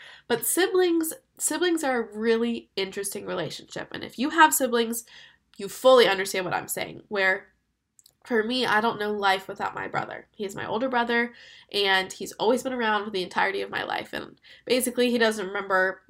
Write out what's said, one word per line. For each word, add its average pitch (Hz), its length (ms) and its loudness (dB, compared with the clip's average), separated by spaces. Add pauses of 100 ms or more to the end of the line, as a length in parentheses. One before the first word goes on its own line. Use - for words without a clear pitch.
(280)
but 226 180 -2
siblings, 349 680 2 (260)
siblings 320 440 0
are 262 160 0
a 220 160 -6
really 226 600 0
interesting 196 500 -6
relationship, - 640 -8
and - 120 -12
if - 160 -12
you 269 100 0
have 311 240 6
siblings, 233 500 0 (540)
you 202 100 -8
fully 247 400 8
understand 190 380 0
what 170 80 -4
I'm 95 140 -2
saying, - 400 -8
where 196 400 0 (800)
for 220 180 0
me, 247 220 -2
I 214 160 2
don't 220 180 0
know 208 120 -2
life 196 360 0
without 196 280 -6
my 196 120 -6
brother. - 440 -6
He 208 140 -10
is 196 100 -10
my - 100 -8
older 240 240 -2
brother, 240 460 0 (360)
and 190 400 0
he's - 220 -12
always 226 300 0
been 262 100 -4
around 214 320 0
for 220 60 -10
the 190 100 -4
entirety 190 400 -2
of 196 80 -8
my - 140 -4
life. - 300 -6
And - 280 -10 (240)
basically, 247 460 0
he 233 80 2
doesn't 220 260 0
remember, 190 640 0